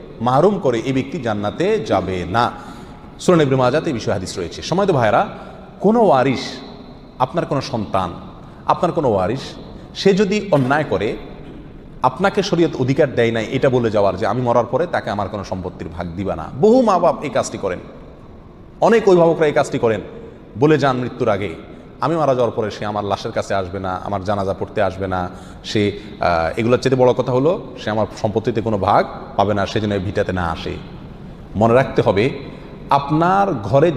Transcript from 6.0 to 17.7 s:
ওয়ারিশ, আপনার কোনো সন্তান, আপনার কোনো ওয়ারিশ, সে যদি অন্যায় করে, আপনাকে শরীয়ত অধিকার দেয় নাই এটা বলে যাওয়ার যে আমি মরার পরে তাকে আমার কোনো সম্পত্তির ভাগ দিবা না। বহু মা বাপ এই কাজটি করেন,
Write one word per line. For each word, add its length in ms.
ওয়ারিশ, 480
আপনার 260
কোনো 160
সন্তান, 520
আপনার 260
কোনো 200
ওয়ারিশ, 280
সে 180
যদি 380
অন্যায় 380
করে, 280
আপনাকে 420
শরীয়ত 360
অধিকার 360
দেয় 160
নাই 200
এটা 180
বলে 220
যাওয়ার 260
যে 100
আমি 140
মরার 240
পরে 220
তাকে 220
আমার 200
কোনো 140
সম্পত্তির 440
ভাগ 280
দিবা 200
না। 140
বহু 200
মা 180
বাপ 240
এই 60
কাজটি 280
করেন, 220